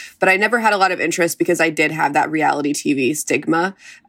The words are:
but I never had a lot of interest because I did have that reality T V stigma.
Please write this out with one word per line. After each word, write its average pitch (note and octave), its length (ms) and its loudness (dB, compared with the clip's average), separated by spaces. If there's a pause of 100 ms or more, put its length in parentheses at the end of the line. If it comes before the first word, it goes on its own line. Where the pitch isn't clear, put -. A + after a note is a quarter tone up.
(180)
but F#3 100 2
I F#3+ 80 4
never G#3+ 220 0
had A3 140 2
a G#3 40 2
lot F#3+ 140 2
of F3+ 100 -4
interest E3+ 380 -2
because E3+ 220 2
I E3 100 2
did D#3 220 0
have D3+ 220 -2
that D3+ 180 0
reality D3 400 0
T D3 220 -2
V C#3 200 0
stigma. D#3 640 -2 (320)